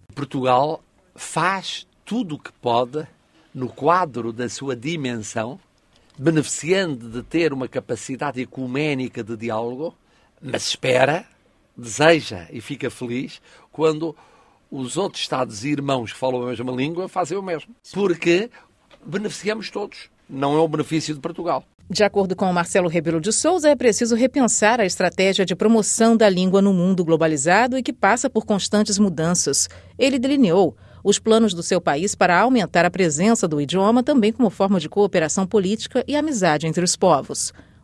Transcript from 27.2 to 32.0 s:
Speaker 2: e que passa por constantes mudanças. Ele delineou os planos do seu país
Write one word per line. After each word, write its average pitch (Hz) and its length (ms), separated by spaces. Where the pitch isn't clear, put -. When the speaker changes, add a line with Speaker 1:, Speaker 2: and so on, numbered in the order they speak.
Speaker 2:
e 254 40
que 254 120
passa 233 360
por - 160
constantes 208 540
mudanças. 165 720
Ele 262 220
delineou 208 560
os 202 160
planos 220 360
do 170 100
seu 185 160
país 165 340